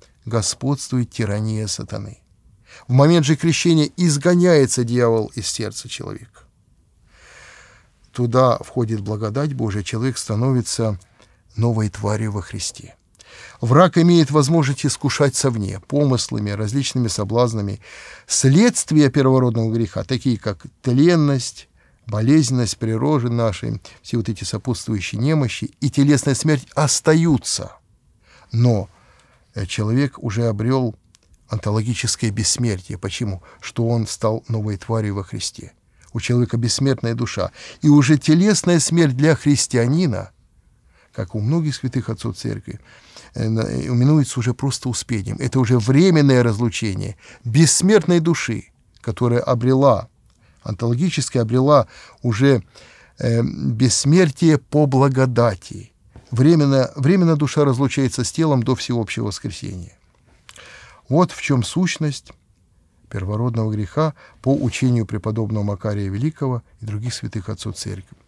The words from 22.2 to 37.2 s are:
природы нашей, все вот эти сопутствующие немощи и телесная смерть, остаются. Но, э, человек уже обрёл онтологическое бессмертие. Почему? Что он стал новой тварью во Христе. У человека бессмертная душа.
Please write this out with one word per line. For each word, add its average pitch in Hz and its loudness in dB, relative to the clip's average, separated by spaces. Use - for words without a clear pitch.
природы 120 -2
нашей, 113 -4
все - -6
вот 117 -2
эти 107 -8
сопутствующие 107 -6
немощи 143 -2
и 143 -2
телесная 139 2
смерть, 147 0
остаются. 156 0
Но, 117 2
э, 101 -6
человек 117 -2
уже 117 -2
обрёл 117 -2
онтологическое 110 -2
бессмертие. 107 -4
Почему? 98 -8
Что - -4
он 117 0
стал 110 -4
новой 107 -4
тварью 107 -4
во 98 -6
Христе. - -12
У 120 -6
человека 123 0
бессмертная 120 -2
душа. 110 -6